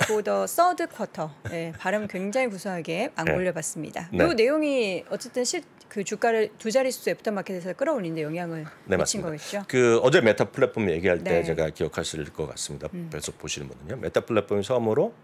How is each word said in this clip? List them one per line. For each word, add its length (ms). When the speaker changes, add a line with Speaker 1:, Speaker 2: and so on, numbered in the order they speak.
Speaker 1:
for 200
the 240
third 480
quarter. 340
Speaker 2:
<laughs> 100
Speaker 1:
네, 280
발음 300
굉장히 400
구수하게 680
안 100
Speaker 2:
네. 80
Speaker 1:
골려봤습니다. 800
Speaker 2:
네. 180
Speaker 1:
이 40
내용이 760
어쨌든 340
실-, 180
그 160
주가를 540
두 120
자릿수 400
애프터마켓에서 640
끌어올리는 420
데 80
영향을 420
Speaker 2:
네, 120
Speaker 1:
미친 260
Speaker 2:
맞습니다. 80
Speaker 1:
거겠죠? 360
Speaker 2:
그 380
어제 160
메타 300
플랫폼 400
얘기할 340
때 60
Speaker 1:
네. 20
Speaker 2:
제가 280
기억하실 640
것 180
같습니다. 440
Speaker 1:
음. 180
Speaker 2:
계속 260
보시는 300
분은요. 320
메타 200
플랫폼이 420
처음으로 500